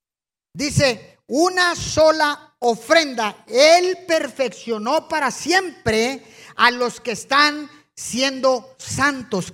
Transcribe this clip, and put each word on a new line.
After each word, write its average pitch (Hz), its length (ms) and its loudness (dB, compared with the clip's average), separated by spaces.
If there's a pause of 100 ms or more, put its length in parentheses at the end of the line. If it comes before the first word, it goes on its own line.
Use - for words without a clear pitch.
(540)
dice, 262 720 -2
una 349 500 0
sola 311 840 0
ofrenda, 240 880 0
Él 339 520 4 (100)
perfeccionó 269 1000 -4
para 294 220 -2
siempre 269 920 -2 (320)
a 233 140 4
los 247 300 -4
que 240 120 -8
están 294 580 -2 (280)
siendo 262 800 -4
santos. 254 760 -4